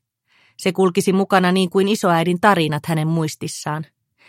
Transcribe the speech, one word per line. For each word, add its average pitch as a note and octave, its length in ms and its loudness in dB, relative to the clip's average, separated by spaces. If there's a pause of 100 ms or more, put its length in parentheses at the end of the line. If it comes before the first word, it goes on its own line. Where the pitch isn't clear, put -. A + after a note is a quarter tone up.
(580)
Se - 140 -12
kulkisi F#3 400 0
mukana F#3 400 2
niin F#3 180 0
kuin G3 180 2
isoäidin F3 520 0
tarinat D#3+ 460 2
hänen D#3+ 220 -2
muistissaan. D#3 800 -6 (420)